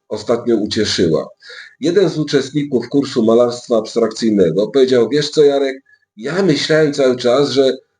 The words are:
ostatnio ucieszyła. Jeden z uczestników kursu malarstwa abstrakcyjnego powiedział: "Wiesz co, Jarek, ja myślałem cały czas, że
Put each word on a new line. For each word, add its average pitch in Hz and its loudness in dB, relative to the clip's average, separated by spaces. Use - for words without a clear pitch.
ostatnio 117 -2
ucieszyła. 98 -2
Jeden 175 2
z 147 -8
uczestników 143 -2
kursu 135 0
malarstwa 117 2
abstrakcyjnego 107 0
powiedział: 123 2
"Wiesz 143 -2
co, 156 2
Jarek, 139 0
ja 147 -4
myślałem 156 2
cały 131 2
czas, 123 0
że 131 0